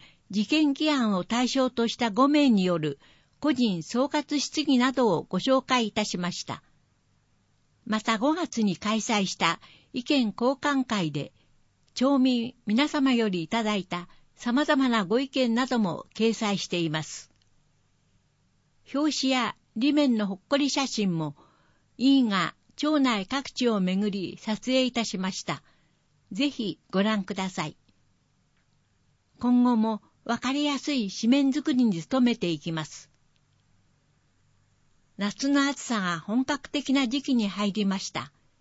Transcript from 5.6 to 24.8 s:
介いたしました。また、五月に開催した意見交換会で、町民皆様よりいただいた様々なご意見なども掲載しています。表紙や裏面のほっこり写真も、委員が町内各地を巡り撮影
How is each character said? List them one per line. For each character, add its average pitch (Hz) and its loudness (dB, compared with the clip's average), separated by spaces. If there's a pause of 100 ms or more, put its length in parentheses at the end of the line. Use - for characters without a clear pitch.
介 247 0
い 202 -6
た 214 -2
し 208 -6
ま 180 -4
し - -10
た。 - -12 (1200)
ま 214 -4
た、 226 0
五 277 2
月 320 -4
に 196 0
開 220 -2
催 208 0
し - -6
た 165 0 (360)
意 254 -6
見 247 0
交 247 2
換 277 0
会 180 -2
で、 143 -6 (600)
町 277 2
民 247 0 (120)
皆 247 2
様 269 2
よ 233 2
り 185 -2
い 160 -8
た 226 -2
だ 214 0
い 190 -2
た 175 -10 (280)
様 247 0
々 277 2
な 226 2
ご 196 0
意 269 -2
見 247 0
な 262 0
ど 254 0
も 180 -2
掲 226 2
載 208 -2
し - -6
て 175 -2
い 165 0
ま 156 -4
す。 - -14 (1600)
表 294 0
紙 262 -2
や 247 -2 (200)
裏 262 2
面 285 4
の 208 0
ほ 196 -4
っ 185 -18
こ 277 0
り 277 2
写 277 -2
真 196 0
も、 151 -4 (640)
委 269 4
員 247 4
が 185 -2 (220)
町 302 2
内 226 2
各 269 -6
地 247 0
を 214 2
巡 185 0
り 190 -8
撮 214 -6
影 254 2